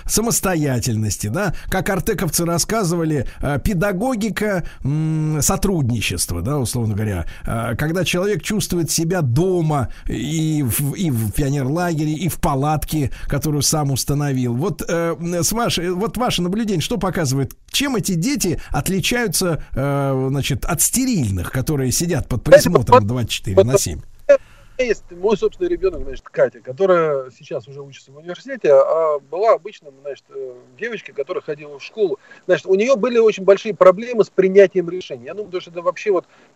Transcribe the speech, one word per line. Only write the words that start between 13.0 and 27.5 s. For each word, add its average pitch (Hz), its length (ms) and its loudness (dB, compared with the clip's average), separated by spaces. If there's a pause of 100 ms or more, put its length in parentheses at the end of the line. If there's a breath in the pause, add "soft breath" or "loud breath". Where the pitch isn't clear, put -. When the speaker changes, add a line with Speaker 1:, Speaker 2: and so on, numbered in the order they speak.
Speaker 1:
которую 143 340 -2
сам 147 300 0
установил. 131 640 -2
Вот, 160 300 -4
э, 170 300 0 (260)
с 156 120 0
вашей, 185 380 -2
вот 185 260 -4
ваше 220 240 0
наблюдение, 196 400 0
что 240 160 -2
показывает, 143 560 -2 (180)
чем 269 240 0
эти 202 200 0
дети 190 440 0 (120 loud breath)
отличаются, 185 920 0 (100)
э, 139 560 0
значит, 135 360 -2
от 160 160 -2
стерильных, 151 720 0
которые 131 400 0
сидят 165 360 -2
под 120 180 -6
Speaker 2:
Знаете, - 240 0
Speaker 1:
присмотром 151 300 2
Speaker 2:
вот, 101 80 0
Speaker 1:
двадцать 123 220 -4
четыре - 280 -6
Speaker 2:
вот 98 80 6
Speaker 1:
на 120 120 2
семь? 80 220 -6 (800 soft breath)
Speaker 2:
есть 240 340 -2
мой 185 260 0
собственный 185 320 -2
ребёнок, 175 340 -2
значит, 127 260 -10
Катя, 127 300 2
которая 147 720 2
сейчас 143 380 -10